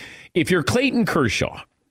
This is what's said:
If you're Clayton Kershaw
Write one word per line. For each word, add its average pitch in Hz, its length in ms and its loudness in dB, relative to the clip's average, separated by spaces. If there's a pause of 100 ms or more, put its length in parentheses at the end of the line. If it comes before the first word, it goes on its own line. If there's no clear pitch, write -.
(320)
If 170 180 0
you're 180 120 2
Clayton 240 420 0
Kershaw - 560 0 (300)